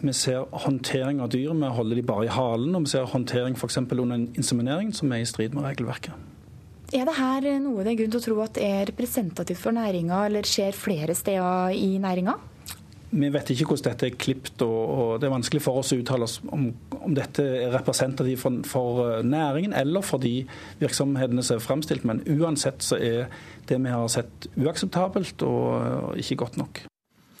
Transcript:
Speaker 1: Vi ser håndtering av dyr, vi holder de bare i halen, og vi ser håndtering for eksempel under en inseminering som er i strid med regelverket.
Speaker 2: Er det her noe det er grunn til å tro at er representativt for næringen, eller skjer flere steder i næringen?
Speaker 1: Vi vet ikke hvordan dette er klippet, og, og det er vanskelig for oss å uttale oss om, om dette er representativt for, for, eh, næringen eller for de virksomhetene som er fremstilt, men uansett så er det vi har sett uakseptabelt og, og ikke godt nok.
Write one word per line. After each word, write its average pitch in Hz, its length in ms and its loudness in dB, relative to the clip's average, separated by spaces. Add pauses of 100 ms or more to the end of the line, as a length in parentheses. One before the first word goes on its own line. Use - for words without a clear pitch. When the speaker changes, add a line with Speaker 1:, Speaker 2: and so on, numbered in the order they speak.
Speaker 1:
Vi 139 120 0
ser 131 360 0
håndtering 135 720 0
av 120 80 -2
dyr, 131 240 0
vi 147 160 2
holder 117 260 0
de 123 60 2
bare 110 240 2
i 110 80 0
halen, 123 400 2
og 160 140 2
vi - 20 -2
ser 131 160 0
håndtering 123 500 0
for 123 120 -6
eksempel 127 320 -2
under 123 160 0
en 120 180 -2
inseminering 143 640 0
som 139 160 0
er 117 100 0
i 117 80 -2
strid 113 240 -2
med 143 100 -2
regelverket. 131 500 -6 (800)
Speaker 2:
Er 254 140 2
det 214 100 2
her 269 440 2
noe 254 240 0
det 226 100 2
er 220 80 2
grunn 220 100 2
til 240 80 2
å 233 40 -8
tro 220 180 2
at 220 160 -4
er 202 320 2
representativt 180 720 -2
for 226 100 2
næringen, 196 540 2
eller 208 160 0
skjer 196 320 2
flere 160 400 0
steder 185 640 2
i 190 220 2
næringen? 185 480 0 (680)
Speaker 1:
Vi 143 140 6
vet 143 240 0
ikke 135 160 2
hvordan 135 240 2
dette 117 160 0
er - 80 -4
klippet, - 460 -2
og, 113 280 2
og 117 300 2
det 143 80 2
er 135 60 2
vanskelig 131 280 0
for 131 180 2
oss 131 120 0
å 135 80 4
uttale 123 240 0
oss 113 240 -6
om, 123 260 0 (220)
om - 180 0
dette 139 300 0
er 127 300 0
representativt 131 680 2
for, 123 240 0
for, 120 560 0
eh, - 20 0
næringen 151 540 2
eller 151 260 2
for 151 160 -2
de 127 280 0 (340)
virksomhetene 131 640 2
som 120 140 2
er 110 60 -4
fremstilt, 135 440 0
men 113 160 0
uansett 151 560 0
så - 160 0
er 117 320 0 (400)
det 127 160 2
vi 127 60 0
har 120 180 0
sett - 480 -4
uakseptabelt 185 880 0
og, 123 320 2
og 120 480 -2
ikke 131 160 -2
godt - 180 -4
nok. - 260 -8 (580)